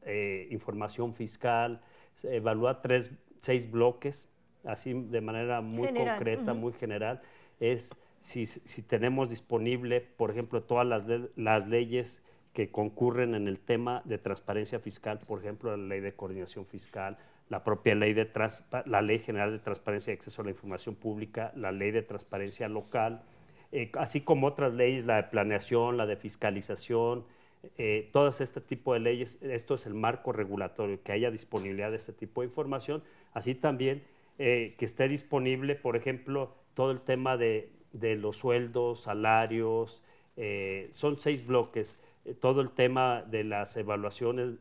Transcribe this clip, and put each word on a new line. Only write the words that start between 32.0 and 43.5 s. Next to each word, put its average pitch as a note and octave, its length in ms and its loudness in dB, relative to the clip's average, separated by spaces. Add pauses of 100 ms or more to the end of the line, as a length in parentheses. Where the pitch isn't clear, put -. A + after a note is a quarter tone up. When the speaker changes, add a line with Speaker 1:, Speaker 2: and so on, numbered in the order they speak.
Speaker 1:
tipo - 280 -6
de B2+ 60 -2
información, C#3 560 -4 (300)
así B2 220 -2
también, C3+ 480 2 (340)
eh, A#2 400 2
que A#2 80 -2
esté C3+ 220 2
disponible, C#3 680 0
por B2 200 0
ejemplo, C3 600 -4 (180)
todo C3 180 2
el B2+ 100 -2
tema B2+ 360 2
de, A2+ 340 2 (220)
de A2+ 220 0
los G#2 220 -2
sueldos, A#2+ 640 0
salarios, A2+ 1000 2 (320)
eh, G2 560 -4
son D3 260 0
seis C#3+ 280 -2
bloques, A#2+ 540 0 (240)
eh, - 100 -8
todo C3+ 280 4
el B2+ 80 0
tema B2+ 540 4
de A2 200 -2
las G#2 320 -4